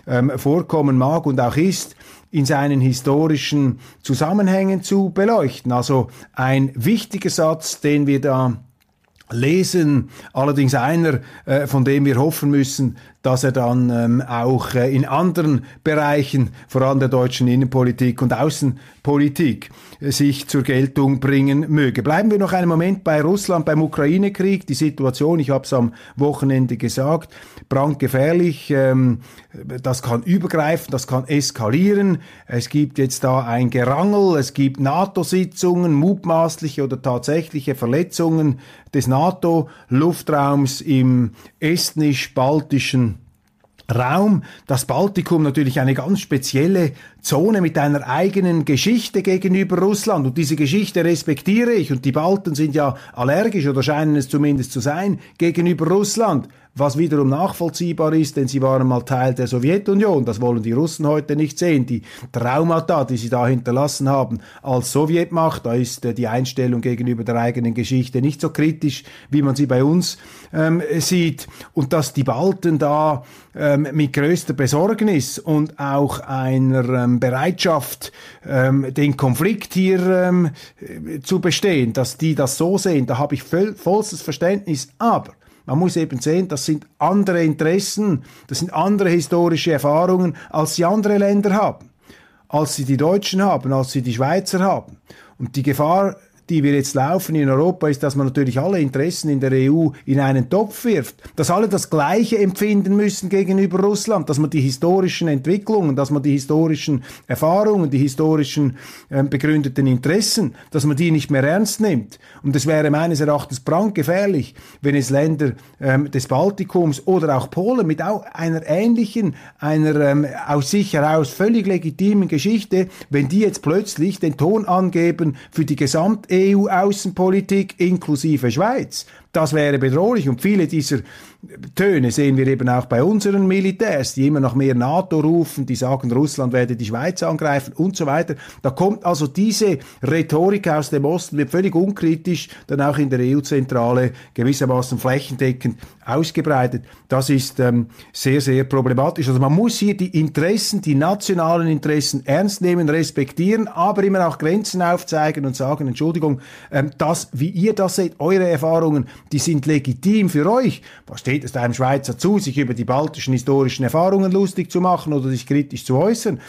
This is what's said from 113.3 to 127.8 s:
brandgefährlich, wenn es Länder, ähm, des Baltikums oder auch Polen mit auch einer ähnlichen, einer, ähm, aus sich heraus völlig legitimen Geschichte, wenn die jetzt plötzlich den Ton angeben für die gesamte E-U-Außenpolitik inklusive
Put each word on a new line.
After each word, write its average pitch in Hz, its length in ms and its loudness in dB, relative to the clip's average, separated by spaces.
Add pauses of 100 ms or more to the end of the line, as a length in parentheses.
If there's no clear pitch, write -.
brandgefährlich, 175 920 0 (260)
wenn 143 140 0
es 131 160 0
Länder, 143 420 0 (300)
ähm, 139 280 2
des 131 180 -4
Baltikums 175 760 0
oder 165 300 2
auch 127 140 -4
Polen 214 360 0
mit 151 140 -2
auch 196 320 -4
einer 160 340 -4
ähnlichen, 220 680 0 (220)
einer, 151 420 2
ähm, 143 260 2 (200)
aus 147 240 0
sich 202 240 0
heraus 156 340 2
völlig 214 380 0
legitimen 190 600 0
Geschichte, 190 640 0 (220)
wenn 139 180 0
die 185 120 2
jetzt 202 200 0
plötzlich 185 580 -2
den 151 200 -2
Ton 202 260 2
angeben 170 720 0 (140)
für 160 160 -2
die 147 100 -2
gesamte 180 640 0
E-U-Außenpolitik 196 1400 0
inklusive 156 720 0